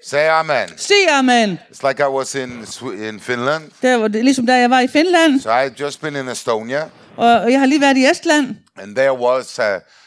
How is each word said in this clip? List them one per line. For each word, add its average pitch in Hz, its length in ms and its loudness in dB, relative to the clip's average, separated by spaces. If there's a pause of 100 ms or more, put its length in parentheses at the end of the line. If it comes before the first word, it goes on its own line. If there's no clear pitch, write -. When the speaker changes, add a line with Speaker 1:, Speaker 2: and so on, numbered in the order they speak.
Speaker 1:
Say 147 220 0
amen. 156 480 0
Speaker 2:
Sig 392 340 2
amen. 240 480 2 (120)
Speaker 1:
It's - 180 -4
like 135 140 -2
I 143 40 4
was 135 280 -4
in 123 320 -8
Sw-, 98 420 -12
in 107 120 -10
Finland. 127 420 -2 (200)
Speaker 2:
Der 254 140 2
var 220 120 0
det, 220 160 -2
ligesom 262 220 0
da 254 140 2
jeg 240 100 4
var 254 100 4
i 254 80 0
Finland. 320 520 2
Speaker 1:
So - 100 -6
I - 20 0
had 131 180 2 (100)
just 143 200 -8
been 151 160 -6
in 131 120 -6
Estonia. 120 540 -4 (340)
Speaker 2:
Og, 233 240 2
og 226 120 0
jeg 269 60 4
har 269 80 2
lige 285 140 2
været 277 160 4
i 262 140 2
Estland. 302 460 -2 (260)
Speaker 1:
And 101 140 -16
there 135 160 2
was 123 460 -2
a, 104 200 0 (280)